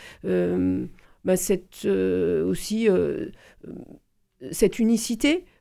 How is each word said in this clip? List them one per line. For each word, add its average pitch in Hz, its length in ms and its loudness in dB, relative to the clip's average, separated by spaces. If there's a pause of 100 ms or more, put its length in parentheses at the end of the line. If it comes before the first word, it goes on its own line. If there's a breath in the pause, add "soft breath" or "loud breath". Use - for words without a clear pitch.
(260 loud breath)
euh, 180 600 0 (380 soft breath)
bah, 185 120 2
cette, 185 500 -4
euh, 180 600 2
aussi, 214 420 0
euh, 175 420 0 (1200 soft breath)
cette - 280 2
unicité, 233 640 2 (160 soft breath)